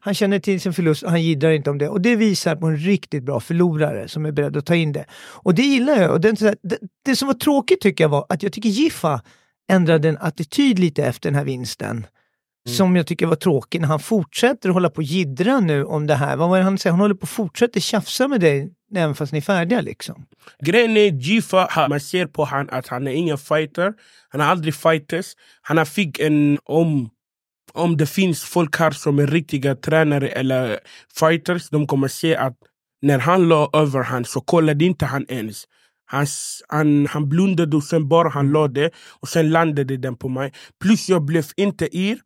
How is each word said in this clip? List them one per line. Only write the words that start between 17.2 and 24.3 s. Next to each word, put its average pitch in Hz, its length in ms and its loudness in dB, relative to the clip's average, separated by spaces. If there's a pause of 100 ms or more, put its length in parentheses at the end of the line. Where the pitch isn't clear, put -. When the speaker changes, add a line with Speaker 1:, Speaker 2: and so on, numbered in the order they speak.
Speaker 1:
och 160 60 -10
fortsätter 226 520 -2
tjafsa - 480 -2
med 262 120 0
dig 151 320 2 (220)
även 160 200 0
fast 147 180 -6
ni 156 60 -2
är 143 40 -4
färdiga, 190 380 0
liksom. - 460 -12 (360)
Speaker 2:
Grejen 220 340 2
är, 208 160 6
Giffa, 185 600 0
ha-, 151 140 2
man 143 120 -2
ser 180 260 -4
på 147 180 -4
han 139 260 -4
att 127 180 -6
han 127 180 -6
är 123 60 -4
ingen 151 260 -2
fighter. 156 540 -2 (360)
Han 139 120 -6